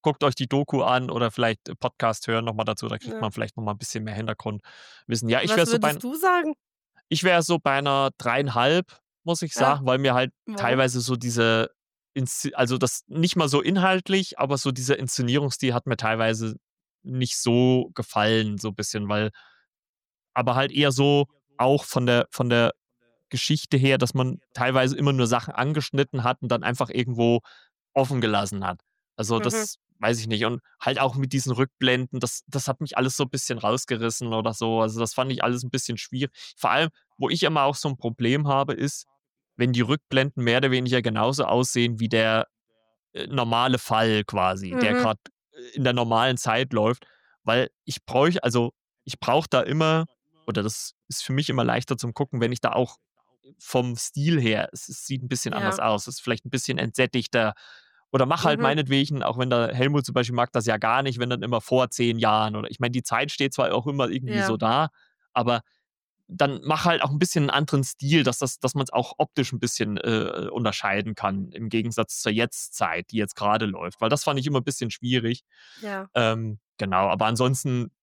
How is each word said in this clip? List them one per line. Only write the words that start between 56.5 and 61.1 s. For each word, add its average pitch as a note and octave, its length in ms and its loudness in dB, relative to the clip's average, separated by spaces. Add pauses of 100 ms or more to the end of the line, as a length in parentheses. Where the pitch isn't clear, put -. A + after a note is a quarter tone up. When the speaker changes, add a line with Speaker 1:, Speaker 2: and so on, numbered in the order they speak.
Speaker 1:
bisschen C3 280 -4
entsättigter, A#2 720 0 (640)
oder C3 100 4
mach D#3+ 200 -2
halt D3+ 140 2
Speaker 2:
Mhm. A#2+ 40 0
Speaker 1:
meinetwegen, C#3 600 0
auch A#2 140 -2
wenn B2+ 120 -2
der A#2+ 260 2
Helmut C#3 300 2
zum B2+ 80 -8
Beispiel B2 240 0
mag A#2+ 160 0
das A2+ 120 0
ja A2 120 0
gar A#2 260 2
nicht, B2 160 -4